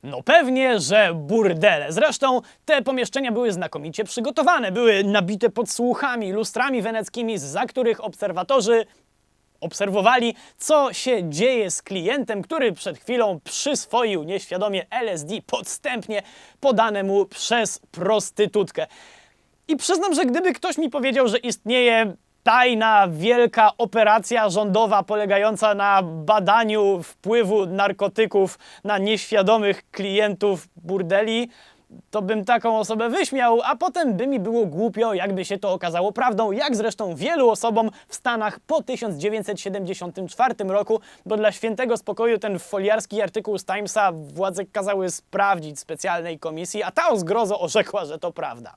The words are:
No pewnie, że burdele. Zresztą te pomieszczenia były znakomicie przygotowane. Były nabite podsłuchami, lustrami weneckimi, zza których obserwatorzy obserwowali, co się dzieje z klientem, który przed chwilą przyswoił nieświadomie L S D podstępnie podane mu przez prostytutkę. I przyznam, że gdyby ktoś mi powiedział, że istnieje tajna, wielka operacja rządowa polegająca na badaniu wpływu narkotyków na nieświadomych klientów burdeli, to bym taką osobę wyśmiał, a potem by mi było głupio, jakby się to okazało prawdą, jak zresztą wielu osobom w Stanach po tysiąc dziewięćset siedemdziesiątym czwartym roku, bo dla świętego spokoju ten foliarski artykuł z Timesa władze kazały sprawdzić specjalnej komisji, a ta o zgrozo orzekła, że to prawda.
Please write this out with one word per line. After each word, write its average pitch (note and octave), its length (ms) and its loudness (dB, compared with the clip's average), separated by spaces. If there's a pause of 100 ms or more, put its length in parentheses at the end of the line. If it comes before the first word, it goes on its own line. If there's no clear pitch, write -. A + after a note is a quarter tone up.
No C#3+ 200 -10
pewnie, C4 580 4
że F3 340 2
burdele. E3 760 2
Zresztą B3+ 480 2 (240)
te C#4+ 180 2
pomieszczenia B3+ 500 -2
były A#3 200 0
znakomicie E3 520 -8
przygotowane. B3+ 680 0
Były G#3 320 4
nabite G3+ 460 2
podsłuchami, A#3+ 840 -2
lustrami A#3 500 -2
weneckimi, A3+ 560 -4
zza D3+ 280 -4
których A#3 380 -2
obserwatorzy G#3 840 0 (760)
obserwowali, G#3 760 2 (240)
co C#4+ 340 2
się F#3 380 -2
dzieje G#3 400 0
z - 120 -6
klientem, G3+ 600 -4
który C#4 300 0
przed D#3+ 260 -10
chwilą A3 460 -2
przyswoił A3+ 800 -2
nieświadomie F#3 680 -4
L A#3 180 -4
S E3 160 -6
D E3+ 100 -8 (120)
podstępnie A3 760 -6 (380)
podane A3 420 2
mu G3 240 2
przez - 540 -2 (100)
prostytutkę. F#3+ 960 0 (840)
I D#4 80 0
przyznam, F4+ 380 0
że E4 100 2
gdyby D#4+ 280 0
ktoś F4 260 -4
mi D4+ 120 -2
powiedział, C4 380 2
że G#3+ 100 0
istnieje A#3 760 2 (280)
tajna, A3 680 6
wielka A3+ 680 4
operacja A3 720 4
rządowa G#3 520 2
polegająca G#3 720 2
na G3+ 280 4
badaniu G3 1000 2
wpływu G#3 640 0
narkotyków G3 920 0 (260)
na G#3 140 0
nieświadomych G3+ 920 2
klientów G3+ 880 -2
burdeli, G3 720 0 (640)
to G#3 120 -2
bym G3+ 220 -2
taką A#3 340 2
osobę A3 300 -2
wyśmiał, B3 560 2
a C4+ 120 0
potem D#4+ 400 0
by A3+ 100 -2
mi C4+ 140 -2
było A3+ 260 0
głupio, G#3+ 480 -2
jakby F#3+ 300 -4
się G3 140 -6
to G3 140 -2
okazało F3+ 400 -2
prawdą, A3+ 400 0
jak C4+ 240 -2
zresztą G3+ 380 -4
wielu B3 360 2
osobom A3 400 0 (180)
w - 60 -16
Stanach A3+ 460 -4
po D#4 220 -2
tysiąc A#3 340 -6
dziewięćset G#3 440 -6
siedemdziesiątym F#3 680 -8
czwartym A3+ 420 -2
roku, G#3 300 0 (260)
bo G#3 100 -2
dla G#3+ 160 2
świętego A3+ 440 -4
spokoju A3 420 -2
ten G3 200 -4
foliarski G#3 640 -2
artykuł G3+ 360 -4
z - 60 -10
Timesa G3 480 -2
władze E3 520 -6
kazały G3 460 -4
sprawdzić F3 680 -4
specjalnej E3+ 580 -6
komisji, E3+ 440 -8
a F#3 80 -4
ta E4 180 0
o C4+ 80 2
zgrozo G3+ 440 0
orzekła, F#3 440 -2
że D3+ 140 -10
to F3 140 -6
prawda. A#2+ 440 -12